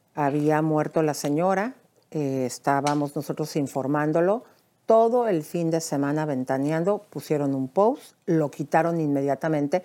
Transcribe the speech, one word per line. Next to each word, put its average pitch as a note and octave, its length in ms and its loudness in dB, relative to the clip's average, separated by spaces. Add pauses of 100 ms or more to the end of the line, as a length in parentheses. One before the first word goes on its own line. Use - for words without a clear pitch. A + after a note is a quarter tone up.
(160)
había D3 460 2
muerto D#3 400 0
la D3+ 120 0
señora, F#3 600 -2 (360)
eh, C3+ 360 -2
estábamos C#3+ 680 0
nosotros D#3 400 -6
informándolo. D3+ 880 0 (440)
Todo A3+ 420 4
el E3 160 0
fin E3+ 260 -2
de D#3+ 100 0
semana D3 440 -2
Ventaneando D3+ 840 -2
pusieron C#3+ 440 -2
un C3+ 140 -2
post, A3 460 0 (120)
lo D#3 240 2
quitaron E3 500 0
inmediatamente. C#3+ 840 0